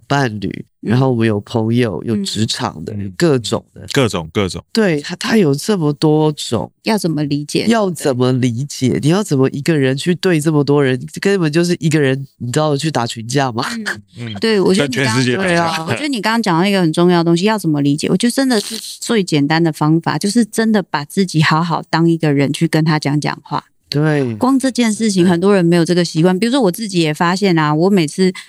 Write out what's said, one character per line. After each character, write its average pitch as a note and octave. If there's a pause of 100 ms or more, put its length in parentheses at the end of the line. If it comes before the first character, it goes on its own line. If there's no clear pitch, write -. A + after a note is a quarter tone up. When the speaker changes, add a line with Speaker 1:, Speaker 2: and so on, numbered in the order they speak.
Speaker 1:
伴 B2+
侣， F#2+ (320)
Speaker 2:
嗯。 -
Speaker 1:
然 A#2+
后 C3+
我 B2
们 A2+
有 G#2
朋 A2+
友， A#2
有 A2+
Speaker 2:
嗯。 G2+
Speaker 1:
职 G2
场 A2
的， G2+
Speaker 3:
嗯。 G2+
Speaker 1:
各 D#3
种 A2 (100)
的。 -
Speaker 3:
各 C3
种， E2+
各 G#2
种。 E2+ (100)
Speaker 1:
对， F#3
它， F3
它 A3+
有 D#3+
这 G3
么 D3
多 D#3
种。 G2+ (120)
Speaker 2:
要 G#3+
怎 F#3
么 D3+
理 D3
解？ -
Speaker 1:
要 A3
怎 D3
么 B2+
理 B2
解？ B2+
你 C#3
要 F#3
怎 D3+
么 C3
一 C#3+
个 E3
人 C3
去 F3
对 F3
这 D#3
么 D3
多 C#3+
人？ B2+ (220)
根 G3
本 D#3
就 E3
是 F3
一 E3
个 D#3
人， C3+ (100)
你 A#2+
知 D#3
道， D3+
去 D3+
打 A#2+
群 A2+
架 C3+
吗？ A#2 (100)
Speaker 2:
嗯。 G#3 (160)
Speaker 3:
嗯。 A#2
Speaker 2:
对， A3
我 F3+
觉 F#3+
得 C#3+
你 B2+
刚 C3+
刚 A2+
Speaker 3:
跟 B2+
全 -
世 B2
界 B2
打 F#3+
架。 F#3
Speaker 1:
对 F3
啊。 E3
Speaker 2:
我 B2
觉 A2
得 D4+
你 C4
刚 G#3+
刚 A#3
讲 E3+
到 F#3+
一 -
个 F#3+
很 D#3+
重 F3
要 F3
的 E3
东 E3+
西， F3
要 A3
怎 G3
么 D3
理 C#3+
解？ -
我 E3
觉 A#3
得 A#3+
真 C4+
的 B3
是 A3 (240)
最 A3
简 D3
单 D#3+
的 D#3+
方 D#3
法， D3+
就 G3
是 A#3
真 A3+
的 G#3+
把 D3+
自 -
己 D#3+
好 D#3
好 D#3+
当 E3
一 E3
个 D#3
人 C#3
去 E3
跟 D#3
他 D#3
讲 C#3+
讲 D3
话。 - (240)
Speaker 1:
对。 C#3+
Speaker 2:
光 B3+
这 C4
件 A#3
事 A3
情， F#3
Speaker 1:
对。 F#3
Speaker 2:
很 E3+
多 G3
人 F#3
没 E3+
有 E3+
这 E3
个 F3
习 D#3
惯。 F#3
比 F#3+
如 A#3
说 C#4+
我 G3+
自 A3
己 F#3+
也 D3+
发 F3
现 F#3+
啊， D3+
我 E3
每 F#3+
次 F#3 (180)